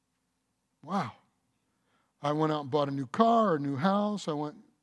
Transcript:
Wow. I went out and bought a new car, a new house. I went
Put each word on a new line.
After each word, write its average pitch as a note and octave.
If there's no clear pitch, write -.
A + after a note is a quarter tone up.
Wow. D#3
I C#3+
went D#3
out D3+
and C#3
bought D3
a C#3
new C#3
car, A3+
a -
new C#3
house. G3
I D#3
went D3